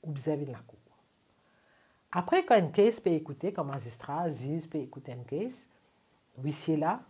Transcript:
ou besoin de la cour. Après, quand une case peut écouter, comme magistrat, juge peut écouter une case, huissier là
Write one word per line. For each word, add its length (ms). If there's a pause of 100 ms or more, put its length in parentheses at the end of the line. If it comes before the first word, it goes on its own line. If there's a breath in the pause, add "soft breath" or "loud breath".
ou 80
besoin 260
de 80
la 140
cour. 180 (1300 soft breath)
Après, 340
quand 140
une 120
case 280
peut 100
écouter, 420
comme 180
magistrat, 600
juge 400
peut 80
écouter 360
une 120
case, 420 (720 soft breath)
huissier 400
là 320